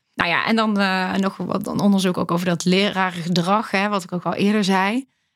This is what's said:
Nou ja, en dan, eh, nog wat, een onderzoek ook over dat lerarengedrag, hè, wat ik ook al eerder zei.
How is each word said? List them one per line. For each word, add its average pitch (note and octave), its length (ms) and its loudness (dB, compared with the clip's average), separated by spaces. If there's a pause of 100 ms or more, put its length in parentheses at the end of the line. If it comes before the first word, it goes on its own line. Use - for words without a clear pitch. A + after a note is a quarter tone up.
(140)
Nou F3 160 2
ja, D#3 160 0
en A3+ 100 2
dan, A3 220 0
eh, F#3+ 360 0
nog G3 220 -2
wat, - 300 -6
een - 140 -4
onderzoek F#3+ 380 2
ook F3 120 -2
over F3 160 0
dat E3+ 180 0
lerarengedrag, F3+ 1080 0
hè, G3+ 180 0
wat G3+ 140 -2
ik - 100 -12
ook F3+ 120 -6
al E3+ 100 -2
eerder G#3 300 2
zei. G3 420 0 (300)